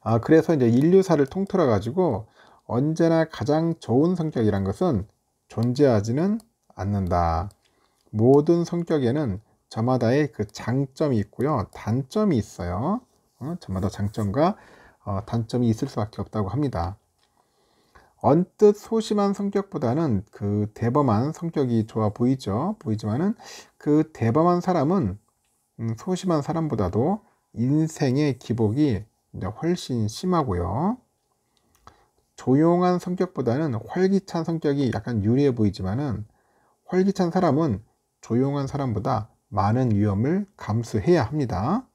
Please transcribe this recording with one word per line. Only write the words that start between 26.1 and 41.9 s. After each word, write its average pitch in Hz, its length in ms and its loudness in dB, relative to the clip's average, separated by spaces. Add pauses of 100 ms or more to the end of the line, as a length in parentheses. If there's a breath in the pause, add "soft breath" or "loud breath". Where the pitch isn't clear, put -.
사람보다도 139 800 -2 (320 soft breath)
인생의 143 840 0
기복이 113 680 0 (300)
이제 - 120 -8
훨씬 123 600 -4
심하고요. 139 920 -2 (1400 soft breath)
조용한 175 600 2
성격보다는 151 760 -2 (120)
활기찬 185 580 0
성격이 143 500 0
약간 113 300 -4
유리해 127 300 4
보이지만은 107 720 -2 (600)
활기찬 185 460 0
사람은 156 500 2 (380)
조용한 135 460 -2
사람보다 120 640 -2 (200)
많은 113 440 2
위험을 107 540 0 (100)
감수해야 117 680 0
합니다. 143 600 -2 (100)